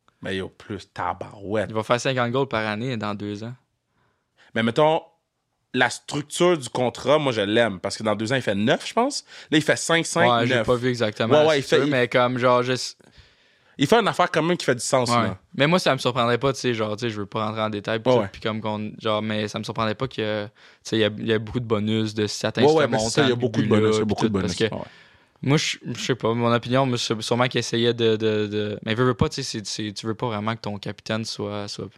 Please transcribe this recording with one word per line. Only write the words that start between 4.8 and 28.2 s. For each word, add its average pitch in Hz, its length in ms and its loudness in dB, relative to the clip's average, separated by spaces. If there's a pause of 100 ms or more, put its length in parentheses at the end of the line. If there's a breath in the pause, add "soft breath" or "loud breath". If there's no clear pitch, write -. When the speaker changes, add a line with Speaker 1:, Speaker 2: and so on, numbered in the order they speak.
Speaker 1:
la 123 160 2
structure - 680 0
du 127 140 -10
contrat, 127 480 2
moi, 139 140 0
je 107 100 0
l'aime, 104 380 2
parce - 180 -6
que 104 40 -10
dans 107 120 0
deux 110 180 -4
ans, 135 40 2
il 123 60 -2
fait 107 120 -2
neuf, 110 340 0
je - 60 -12
pense. 254 320 -2 (240 loud breath)
Là, 156 80 4
il 147 40 4
fait 139 140 2
cinq, 165 300 0
cinq, 170 200 2 (140)
Speaker 2:
Ouais, 117 60 2
j'ai 127 80 0
Speaker 1:
neuf. 113 120 0
Speaker 2:
pas 127 100 4
vu 123 120 -2
exactement 117 460 0
Speaker 1:
Ouais, 151 60 8
ouais, 151 80 6
Speaker 2:
la 156 100 4
Speaker 1:
il 131 40 0
fait, - 40 -10
Speaker 2:
structure, 143 220 4
Speaker 1:
il - 20 0
Speaker 2:
mais 123 180 2
comme, 123 300 2
genre, 123 240 4
je 127 100 -2
s-, - 240 -6 (840 soft breath)
Speaker 1:
Il 139 80 4
fait 220 120 6
une 208 100 2
affaire 175 220 2
quand 156 120 2
même 175 140 0
qui - 80 -10
fait 135 100 2
du 120 100 -4
sens, 127 260 2
Speaker 2:
Ouais. 120 60 4
Speaker 1:
là. 110 220 0 (160)
Speaker 2:
Mais 135 120 2
moi, 175 120 4
ça 160 140 2
me 131 60 0
surprendrait 120 400 2
pas, 135 140 0
tu - 80 -8
sais, 123 140 0
genre, 107 220 -2
tu 120 100 -4
sais, 117 40 -2
je 104 100 -8
veux 98 60 -6
pas 110 200 -4
rentrer 110 160 -4
en 107 80 0
détail, 107 300 -4
pis 113 80 0
Speaker 1:
Ouais, 127 80 6
Speaker 2:
tout, 113 60 4
Speaker 1:
ouais. 98 100 -4
Speaker 2:
pis - 80 -18
comme 110 200 -4
qu'on, 107 400 -6
genre, 107 220 0
mais 107 260 -4
ça 107 100 -8
me 107 60 -6
surprendrait 110 320 -2
pas 131 120 -4
que, 107 380 -4
tu 107 40 -18 (320 soft breath)
sais, - 140 -2
il 110 40 4
y 107 40 6
a, 104 140 4
il 113 80 -6
y 113 60 2
a 107 60 4
beaucoup 113 220 -4
de 120 60 -6
bonus 110 480 0
de 107 120 0
si - 140 -8
t'atteins 113 220 0
Speaker 1:
Ouais, 143 60 8
Speaker 2:
ce 156 60 6
Speaker 1:
ouais, 151 120 4
mais 117 120 0
c'est 113 120 0
ça, 151 120 2
il 131 80 4
y - 20 2
a - 20 0
Speaker 2:
montant - 20 0
de 120 40 -6
Speaker 1:
beaucoup 113 220 0
de 107 40 0
Speaker 2:
but-là, 107 140 4
Speaker 1:
bonus, 107 160 4
il - 20 2
y - 20 2
a 107 40 0
Speaker 2:
pis 107 40 0
Speaker 1:
beaucoup 101 140 0
de 110 60 2
Speaker 2:
tout, 98 120 0
parce 90 160 -2
Speaker 1:
bonus. 110 140 0
Speaker 2:
que - 60 -6
Speaker 1:
Ouais. - 40 -6 (640 soft breath)
Speaker 2:
moi, 139 160 2
je, - 180 -2 (180)
je 113 100 -10
sais 135 100 0
pas, 113 180 0
mon 117 220 2
opinion, 123 320 2
mais 123 100 0
sû- 113 240 -4
sûrement 123 280 0
qu'il 123 100 -2
essayait 117 360 2
de, 113 220 2
de, 107 300 0